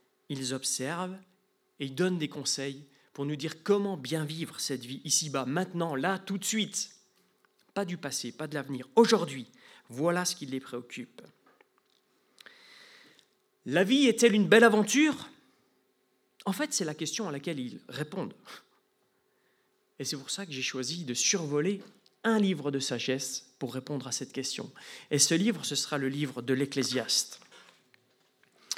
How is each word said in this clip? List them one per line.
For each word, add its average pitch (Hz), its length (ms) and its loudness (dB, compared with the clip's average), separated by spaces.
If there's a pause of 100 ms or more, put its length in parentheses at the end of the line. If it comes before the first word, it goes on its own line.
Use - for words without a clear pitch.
(300)
ils 135 240 -4
observent, 170 640 -4 (640)
et 143 60 -6
ils 135 100 -8
donnent 180 220 2
des 151 100 -2
conseils 139 580 -6 (280)
pour 143 120 -4
nous 180 100 -2
dire 160 280 -8
comment 202 340 2
bien 147 280 -4
vivre 156 340 -8
cette 120 260 -6
vie 131 180 -10
ici-bas, 139 420 0
maintenant, 170 500 -2
là, 180 240 0
tout 196 180 -6
de - 80 -8
suite. - 460 -2 (840)
Pas 202 120 -2
du 175 120 -4
passé, 127 340 -6
pas 156 160 -8
de 143 80 -10
l'avenir, 135 400 -6
aujourd'hui. 151 520 6 (420)
Voilà 170 340 0
ce 175 120 -2
qui 151 100 -12
les 131 140 -6
préoccupe. - 600 -12 (2500)
La 151 180 4
vie 269 220 4
est-elle 226 280 6
une 202 140 4
belle 226 160 10
aventure ? 233 680 4 (1160)
En 196 80 0
fait, 302 200 -4
c'est 180 120 0
la 151 80 -2
question 165 340 -4
à 156 40 -4
laquelle 143 280 -6
ils 123 300 -8
répondent. 147 460 -6 (1600)
Et 135 80 -8
c'est 156 100 -2
pour 131 140 -8
ça 196 160 -6
que 165 60 -12
j'ai 131 100 -6
choisi 135 440 -4
de 123 80 -2
survoler 165 680 2 (420)
un 226 160 4
livre 151 320 2
de 139 80 0
sagesse - 800 -4
pour 120 140 -6
répondre 131 340 -6
à 117 40 -10
cette 131 200 -4
question. - 400 -6 (400)
Et 143 80 4
ce - 140 6
livre, 175 320 2
ce 147 100 -4
sera - 220 0
le 135 100 0
livre 135 340 -4
de 123 120 0
l'Ecclésiaste. 127 880 0 (1400)